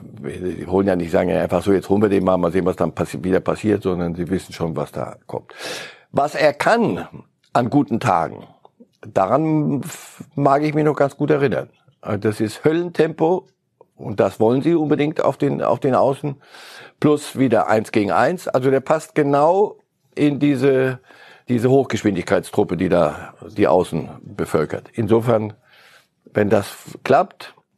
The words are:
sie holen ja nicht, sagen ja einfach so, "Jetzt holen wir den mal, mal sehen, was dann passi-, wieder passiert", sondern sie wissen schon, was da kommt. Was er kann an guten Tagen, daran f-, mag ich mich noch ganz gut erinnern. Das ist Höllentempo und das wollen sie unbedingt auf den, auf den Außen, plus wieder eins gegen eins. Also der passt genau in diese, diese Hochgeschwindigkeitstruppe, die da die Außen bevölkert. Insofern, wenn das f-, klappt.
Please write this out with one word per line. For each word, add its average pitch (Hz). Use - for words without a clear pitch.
sie 90
holen 98
ja 90
nicht, 82
sagen 92
ja 85
einfach 87
so, 101
"Jetzt 90
holen 101
wir 107
den 95
mal, 92
mal 90
sehen, 90
was 90
dann 82
passi-, 78
wieder 90
passiert", 104
sondern 87
sie 87
wissen 90
schon, 82
was 71
da -
kommt. -
Was 139
er 147
kann 170
an 123
guten 127
Tagen, 80
daran 143
f-, -
mag 143
ich 151
mich 151
noch 151
ganz 139
gut 143
erinnern. 135
Das 107
ist 107
Höllentempo 170
und -
das 104
wollen 120
sie 160
unbedingt 151
auf 135
den, 143
auf -
den 131
Außen, 135
plus 147
wieder 113
eins 107
gegen 101
eins. 127
Also 131
der 135
passt 156
genau 151
in 143
diese, 131
diese 123
Hochgeschwindigkeitstruppe, 101
die 90
da 82
die 101
Außen 82
bevölkert. -
Insofern, 110
wenn 104
das 101
f-, -
klappt. -